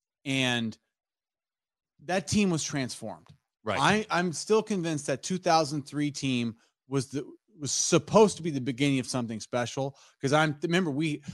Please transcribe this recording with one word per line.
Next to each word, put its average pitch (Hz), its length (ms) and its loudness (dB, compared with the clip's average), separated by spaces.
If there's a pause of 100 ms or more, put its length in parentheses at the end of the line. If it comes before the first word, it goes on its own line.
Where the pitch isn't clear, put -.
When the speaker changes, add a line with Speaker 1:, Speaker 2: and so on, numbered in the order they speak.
(240)
Speaker 1:
and 123 540 0 (1300)
that 175 240 -2
team 202 220 4
was 160 120 0
transformed. 113 640 -6 (360)
Speaker 2:
Right. 104 180 -2
Speaker 1:
I, 170 380 2
I'm 175 140 0
still 214 300 2
convinced 170 460 -4
that - 160 -4
two 185 140 -4
thousand 160 440 2
three 147 300 -4
team 123 420 -2 (340)
was 135 200 -2
the, 143 180 -8 (320)
was 147 140 -6
supposed - 640 4
to 160 80 -12
be 170 60 -2
the 139 100 -4
beginning 135 400 0
of 120 80 -4
something 117 320 -4
special. 123 560 -4 (240)
'Cause 135 120 0
I'm, 151 300 4
remember, 170 280 2
we, 147 320 -2 (120)